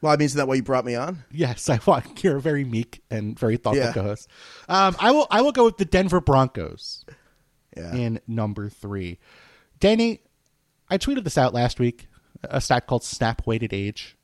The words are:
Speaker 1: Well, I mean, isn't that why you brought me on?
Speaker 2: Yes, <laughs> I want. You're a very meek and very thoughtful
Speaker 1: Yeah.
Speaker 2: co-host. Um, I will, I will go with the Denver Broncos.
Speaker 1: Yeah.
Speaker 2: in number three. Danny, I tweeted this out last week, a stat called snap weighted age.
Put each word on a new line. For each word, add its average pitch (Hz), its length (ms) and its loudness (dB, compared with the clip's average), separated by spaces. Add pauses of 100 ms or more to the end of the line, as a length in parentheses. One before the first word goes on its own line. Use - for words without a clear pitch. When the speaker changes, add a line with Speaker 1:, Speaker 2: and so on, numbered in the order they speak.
Speaker 1:
Well, 151 120 2
I 147 40 4
mean, 147 80 4
isn't 139 120 -2
that 139 100 0
why 131 60 0
you 135 80 2
brought 127 240 0
me 120 80 -4
on? 139 380 -6
Speaker 2:
Yes, 135 380 -4
<laughs> - 20 4
I 120 160 2
want. 147 360 0
You're 156 140 2
a 139 40 -4
very 143 220 0
meek 117 460 -6
and 107 300 -6
very 117 180 0
thoughtful 127 280 0
Speaker 1:
Yeah. 117 80 -2
Speaker 2:
co-host. 104 340 -6 (420)
Um, 190 300 2
I 196 120 4
will, 294 200 4
I 208 100 4
will 277 100 4
go 247 140 4
with 226 120 2
the 196 80 0
Denver 185 360 2
Broncos. - 840 0 (760)
Speaker 1:
Yeah. 85 180 -10
Speaker 2:
in 117 320 -2
number 107 420 -4
three. 98 500 -8 (600)
Danny, 226 420 2 (680)
I 190 80 0
tweeted 262 260 -2
this 160 140 -2
out 131 160 2
last 120 260 -2
week, 117 280 -2 (360)
a 139 180 -4
stat 123 260 0
called 123 160 -2
snap - 420 -4
weighted 113 280 -2
age. 98 500 -8